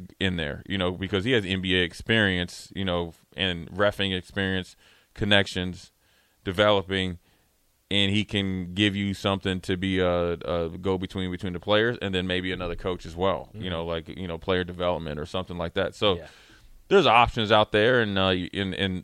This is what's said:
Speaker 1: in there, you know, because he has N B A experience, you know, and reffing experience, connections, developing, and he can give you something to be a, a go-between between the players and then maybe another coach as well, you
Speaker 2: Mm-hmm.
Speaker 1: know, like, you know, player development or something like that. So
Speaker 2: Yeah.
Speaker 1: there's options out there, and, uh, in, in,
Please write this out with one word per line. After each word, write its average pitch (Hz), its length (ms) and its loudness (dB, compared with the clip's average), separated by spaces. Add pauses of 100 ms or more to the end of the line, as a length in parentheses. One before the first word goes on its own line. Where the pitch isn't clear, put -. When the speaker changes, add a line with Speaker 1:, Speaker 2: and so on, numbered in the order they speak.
(200)
Speaker 1:
in 92 180 0
there, 78 300 -4
you 98 120 -2
know, 92 140 0
because 92 320 -2
he 131 80 0
has 107 120 2
N 95 160 -2
B 92 140 0
A 90 80 4
experience, 92 920 0
you 98 120 -4
know, 87 280 -2 (220)
and 87 360 -4
reffing 98 460 0
experience, 95 580 -4 (380)
connections, 95 800 0 (540)
developing, 95 720 2 (720)
and 98 200 2
he 104 120 2
can 95 500 -4
give 101 220 2
you 101 180 -2
something 95 480 -2
to 95 160 -2
be 95 220 0
a, 87 340 2
a 82 360 -4
go-between 92 600 -4
between 90 240 -6
the 87 60 -8
players 110 420 2
and 95 140 -2
then 92 100 0
maybe 92 280 -2
another 87 220 -6
coach 90 300 -6
as 82 120 -14
well, 87 360 0
you 107 60 -14
Speaker 2:
Mm-hmm. 92 100 -8
Speaker 1:
know, 85 160 -4
like, 82 220 -6
you 87 200 -10
know, 82 100 -6
player 92 260 0
development 85 560 -2
or 78 60 -6
something 90 320 -6
like 85 160 -4
that. 92 200 0
So 101 240 2
Speaker 2:
Yeah. - 100 -12 (600)
Speaker 1:
there's 185 180 6
options 113 460 6
out 107 220 6
there, 117 280 4
and, 101 160 -2
uh, 95 160 4 (200)
in, 95 200 -2
in, 92 300 -2